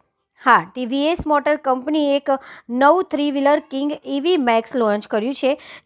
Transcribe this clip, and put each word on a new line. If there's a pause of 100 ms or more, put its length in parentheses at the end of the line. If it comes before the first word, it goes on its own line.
(460)
હા,
ટી
વી
એસ
મોટર
કંપની
એક (400)
નવું
થ્રી
વ્હીલર
કિંગ (140)
ઈ
વી
મેક્સ
લોન્ચ
કર્યું
છે, (240)